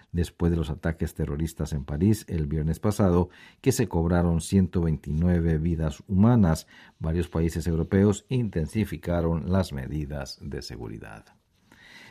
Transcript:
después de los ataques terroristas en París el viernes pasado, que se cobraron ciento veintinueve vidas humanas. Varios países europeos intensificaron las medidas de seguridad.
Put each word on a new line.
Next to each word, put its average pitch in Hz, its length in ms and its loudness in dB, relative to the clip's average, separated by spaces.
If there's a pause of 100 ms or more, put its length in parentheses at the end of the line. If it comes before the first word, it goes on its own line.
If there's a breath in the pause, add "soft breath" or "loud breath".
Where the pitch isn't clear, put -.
(120)
después 85 400 0
de 85 60 2
los 76 120 -2
ataques 80 460 -4
terroristas 78 580 -4
en 69 120 -6
París 87 420 2
el 80 180 -2
viernes 78 340 -2
pasado, 92 500 2 (320 loud breath)
que 135 100 2
se 123 160 0
cobraron 87 540 2
ciento 92 400 2
veintinueve 82 760 0
vidas 80 500 -2
humanas. 98 600 4 (320 loud breath)
Varios 82 300 -2
países 82 360 -2
europeos 95 640 2
intensificaron 85 1200 -2
las 92 220 0
medidas 71 640 -8
de 71 220 -10
seguridad. 107 640 -14 (840 loud breath)